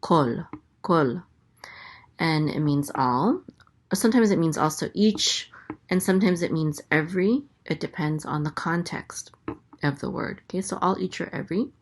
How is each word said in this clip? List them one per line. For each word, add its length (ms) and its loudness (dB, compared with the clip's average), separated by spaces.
kol, 440 2
kol. 400 2
And 300 2
it 120 -2
means 340 2
all. 480 2
Sometimes 380 4
it 80 2
means 200 2
also 360 -2
each, 560 2
and 120 2
sometimes 400 2
it 100 -2
means 280 -2
every. 520 2
It 160 -4
depends 440 -4
on 180 -4
the 80 -2
context 840 -6
of 180 -2
the 100 -6
word. 340 -6
Okay, 160 -6
so 200 -6
all, 180 0
each, 220 -6
or 120 -6
every. 380 -4